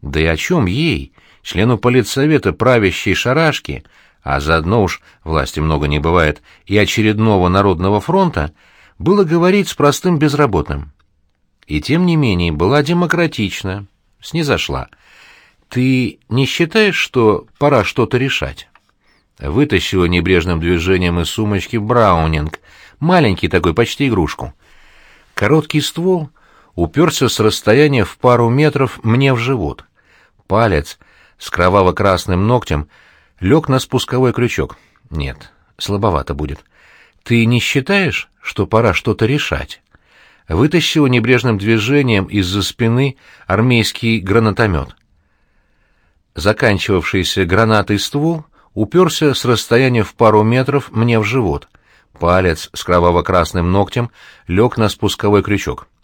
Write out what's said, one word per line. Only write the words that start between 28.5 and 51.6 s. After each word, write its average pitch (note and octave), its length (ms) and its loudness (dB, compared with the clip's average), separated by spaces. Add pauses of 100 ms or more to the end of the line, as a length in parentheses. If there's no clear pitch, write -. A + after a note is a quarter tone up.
метров C#3 520 0
мне B2+ 300 2
в B2 60 0
живот. A#2 460 -4 (640)
Палец G2 520 0 (400)
с - 120 -14
кроваво-красным F#2 960 2
ногтем A2 420 -2 (520)
лёг C3+ 280 2
на C3 100 0
спусковой B2+ 540 -2
крючок. A2+ 440 -4 (340)
Нет, C#2+ 420 -8 (260)
слабовато G2 560 -2
будет. C#2+ 300 -8 (580)
«Ты A#2 240 2
не A#2 140 2
считаешь, D3+ 680 -2 (140)
что - 240 -6
пора A2+ 280 2
что-то A2 320 -2
решать?» A2 560 -4 (640)
Вытащила D3 580 2
небрежным A#2+ 520 2
движением A2+ 680 0
из-за F#2+ 380 -2
спины B2 540 -2 (300)
армейский A2+ 720 0
гранатомёт. G2 800 0 (1400)
Заканчивавшийся G2 1120 0
гранатой G#2 540 2
ствол D#3 460 -4 (280)
упёрся D3+ 600 0
с - 100 -6
расстояния A#2+ 600 2
в - 100 -14
пару G#2+ 300 4
метров B2+ 480 0
мне A2+ 260 2
в A2 60 0
живот. G2+ 440 -2 (500)